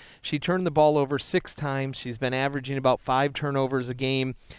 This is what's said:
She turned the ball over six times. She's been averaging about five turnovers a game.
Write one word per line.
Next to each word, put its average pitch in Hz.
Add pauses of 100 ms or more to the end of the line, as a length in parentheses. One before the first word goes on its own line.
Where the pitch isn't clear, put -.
(220)
She -
turned 180
the 160
ball 151
over 139
six -
times. 135
She's 117
been 127
averaging 139
about 131
five 139
turnovers 135
a 127
game. 131 (240)